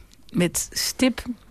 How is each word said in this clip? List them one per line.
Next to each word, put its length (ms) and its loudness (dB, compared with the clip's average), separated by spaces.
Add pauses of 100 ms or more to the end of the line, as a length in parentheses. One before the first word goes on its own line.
(320)
met 380 0
stip 520 0 (280)